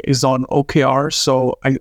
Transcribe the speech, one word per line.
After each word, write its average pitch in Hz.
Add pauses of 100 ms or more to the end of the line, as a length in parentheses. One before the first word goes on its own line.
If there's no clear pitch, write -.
is 131
on 131
O 143
K 143
R. 135
So 131
I, 135